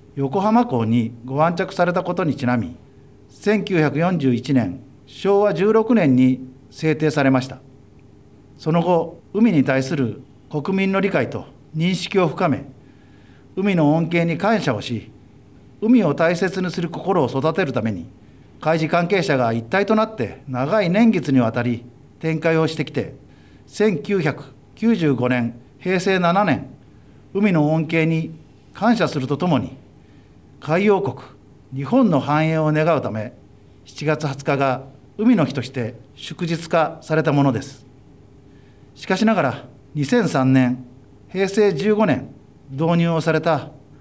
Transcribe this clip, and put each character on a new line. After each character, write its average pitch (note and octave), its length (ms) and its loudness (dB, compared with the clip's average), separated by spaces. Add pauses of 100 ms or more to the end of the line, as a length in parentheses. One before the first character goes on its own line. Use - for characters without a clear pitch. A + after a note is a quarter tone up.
(160)
横 C#3 240 -2
浜 A3 260 2
港 A#2 180 -2
に A2+ 280 0 (120)
ご C3+ 200 -2
安 E3+ 120 0
着 F#3 180 -4
さ F3+ 100 0
れ F3 80 0
た F3+ 100 -2
こ F3 120 -6
と F3+ 100 -2
に C#3 120 -2
ち - 100 -6
な B2 100 2
み、 F#2 200 -4 (520)
千 G3+ 360 -2
九 F#3+ 140 0
百 D3 200 2
四 F3 200 0
十 C3 160 0
一 A#2+ 200 -2
年、 G2+ 260 -2 (260)
昭 G3+ 340 0
和 G#3 140 2
十 G3 180 2
六 A3 220 2
年 D3+ 220 4
に B2+ 300 2 (240)
制 D#3 260 -2
定 D3+ 140 0
さ C#3+ 120 2
れ C3+ 80 4
ま C3 100 2
し - 80 -6
た。 - 100 -14 (1000)
そ - 140 -4
の E3+ 100 2
後、 E3+ 400 0 (120)
海 A3 180 4
に D3+ 140 4
対 C3+ 180 2
す C3+ 140 -4
る A#2 260 -2 (260)
国 E3+ 300 -2
民 F#3+ 140 0
の G3 80 0
理 G3 100 0
解 C#3+ 180 0
と - 180 -10 (300)
認 F3 180 0
識 - 240 -2
を F3 100 4
深 F3 200 -2
め、 A2+ 160 -2 (920)
海 F#3+ 180 0
の D3+ 200 4
恩 E3 180 0
恵 E3+ 120 2
に E3+ 140 -2
感 G#3 220 0
謝 B2+ 140 -2
を G#2 60 -6
し、 A2+ 300 -8 (720)
海 A3+ 240 4
を D3 100 2
大 F3 220 2
切 F#3 260 -2
に F3+ 80 -4
す - 100 -6
る E3+ 80 -4
心 E3+ 360 -2
を - 20 2
育 C3+ 260 -2
て G3 120 -2
る C3+ 80 -4
た A2+ 100 -2
め A2+ 80 -2
に、 F2 160 -8 (540)
海 D#3+ 180 0
事 D#3 100 -2
関 F3 200 0
係 G3 140 0
者 C#3+ 140 0
が A#2 160 0
一 A#2 120 -4
体 G3 200 -2
と G#3+ 120 2
な G#3+ 80 2
っ A3 100 -6
て G2+ 340 -8
長 C#3 320 -2
い F3+ 80 0
年 A3 220 4
月 E3+ 220 0
に C3 80 6
わ A2+ 100 2
た A#2+ 120 -2
り A#2 220 -4 (360)
展 D#3+ 180 -2
開 E3 180 0
を D#3+ 120 2
し D#3+ 80 -8
て D3 80 -4
き - 80 -12
て、 G#2 240 -6 (500)
千 G3+ 340 0
九 G3+ 200 -2
百 - 340 -6 (220)
九 A3+ 180 2
十 D#3+ 180 2
五 A#2+ 160 0
年、 B2 300 -2 (220)
平 F#3 180 -2
成 F#3+ 220 0
七 F3+ 240 2
年、 C#3+ 240 -2 (680)
海 G#3 160 2
の D#3 240 2
恩 D#3+ 160 0
恵 D#3+ 160 2
に D#3+ 260 -2 (400)
感 A3 240 2
謝 - 120 0
す D#3 100 -6
る C3 80 -4
と C#3 100 -2
と F3+ 120 -2
も D3 100 2
に、 F2+ 180 -6 (840)
海 F3+ 260 0
洋 G3 160 4
国、 - 160 -6 (560)
日 C#3 100 -6
本 A3+ 240 4
の D3 120 2
繁 D3 260 0
栄 D#3+ 100 0
を D3+ 160 0
願 D#3 240 2
う B2+ 60 -2
た G#2+ 80 -6
め、 G#2+ 240 -8 (500)
七 - 220 -12
月 D#3 200 -2
二 C3 100 -6
十 - 80 -14
日 C#3 120 0
が C3+ 280 -2 (340)
海 A#3 180 4
の D#3+ 80 2
日 - 80 -2
と C3 80 -6
し - 80 -8
て A2+ 260 -8 (200)
祝 - 320 -10
日 D#3+ 240 -6
化 D#3+ 320 0
さ D#3 140 -4
れ D#3+ 60 4
た D#3 100 0
も C#3+ 100 4
の C#3 100 2
で A2 80 -4
す。 - 240 -14 (1120)
し - 100 -20
か F#3+ 140 -2
し G#3+ 80 2
な A3 80 4
が F3 80 2
ら、 B2+ 220 -2 (300)
二 D3 120 -2
千 A#3+ 200 2
三 C3+ 280 2
年、 B2+ 280 2 (460)
平 F#3+ 200 -2
成 G3+ 260 2
十 G3 200 0
五 G#3+ 120 2
年、 C#3 220 -2 (420)
導 E3 260 0
入 E3+ 140 2
を E3 100 0
さ D#3+ 120 0
れ D#3 100 0
た D3+ 260 0 (320)